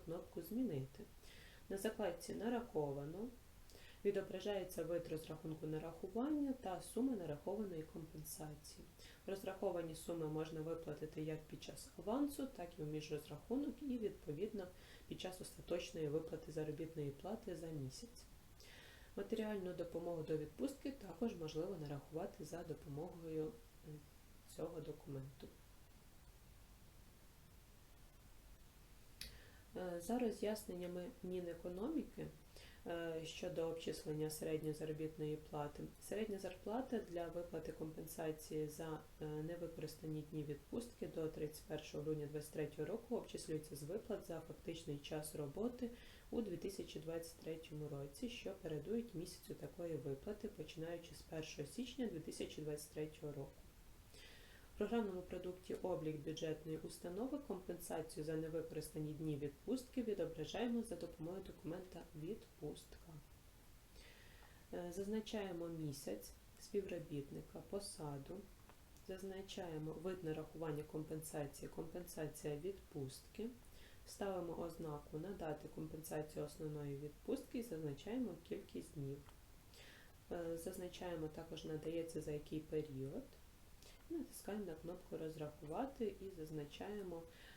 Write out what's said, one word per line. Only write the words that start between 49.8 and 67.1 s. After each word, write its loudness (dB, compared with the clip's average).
виплати, 0
починаючи -4
з -10
першого -2
січня 0
дві 0
тисячі -2
двадцять -2
третього -2
року. -4
В -10
програмному 6
продукті -2
«Облік 4
бюджетної 2
установи» 0
компенсацію 0
за 4
невикористані 2
дні 4
відпустки 2
відображаємо 4
за -2
допомогою -2
документа -4
«Відпустка». -4
Е, 0
зазначаємо 2
місяць, 0
співробітника, 0